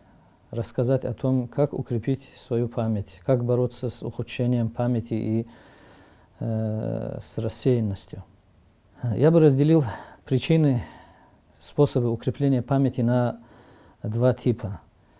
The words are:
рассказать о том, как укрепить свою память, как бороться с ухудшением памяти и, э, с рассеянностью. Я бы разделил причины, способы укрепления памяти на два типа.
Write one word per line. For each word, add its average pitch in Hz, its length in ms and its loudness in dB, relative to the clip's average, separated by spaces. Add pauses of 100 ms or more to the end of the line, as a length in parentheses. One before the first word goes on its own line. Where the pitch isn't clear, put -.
(500)
рассказать 123 540 0
о 123 100 -4
том, 131 360 -2
как 143 240 0
укрепить 127 640 -4
свою 120 320 -2
память, 113 560 -4
как 127 180 2
бороться 123 460 0
с - 120 -8
ухудшением 120 680 -2
памяти 120 440 -2
и, 113 340 -2 (920)
э, 110 840 -4
с - 160 -10
рассеянностью. 113 840 -2 (920)
Я 143 160 4
бы 165 120 6
разделил 147 420 6 (400)
причины, 135 600 2 (760)
способы 131 500 2
укрепления 127 520 0
памяти 135 400 0
на 120 400 0 (640)
два 117 300 2
типа. 107 460 -2 (400)